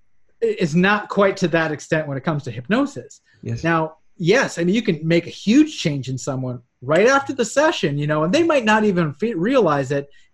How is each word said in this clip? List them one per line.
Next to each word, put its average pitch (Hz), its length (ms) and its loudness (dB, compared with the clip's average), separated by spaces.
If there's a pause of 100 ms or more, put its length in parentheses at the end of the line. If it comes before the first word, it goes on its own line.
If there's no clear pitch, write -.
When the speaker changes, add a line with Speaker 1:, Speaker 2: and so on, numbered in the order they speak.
(420)
Speaker 1:
i-, 220 160 0
it's 156 160 -2
not 196 340 2
quite 196 300 2
to 180 100 0
that 160 240 0
extent 151 360 -4
when 139 100 -6
it 127 60 -10
comes 151 200 -2
to 131 60 -10
hypnosis. 190 680 -4 (220)
Speaker 2:
Yes. 117 200 -8
Speaker 1:
Now, 165 360 -2 (180)
yes, 190 420 0
I 170 60 -2
mean, 175 100 2
you 233 80 0
can 160 240 -2
make 165 220 2
a - 20 -12
huge 302 480 2
change 143 300 -4
in 131 100 -6
someone 131 420 -6 (220)
right 160 240 4
after 269 260 2
the 254 120 -2
session, 269 540 0
you 147 100 -2
know, 151 160 0
and 175 100 0
they 330 80 4
might 302 220 2
not 214 200 4
even 175 300 0
fe-, 226 200 -4
realize 165 580 0
it 139 160 -4 (260)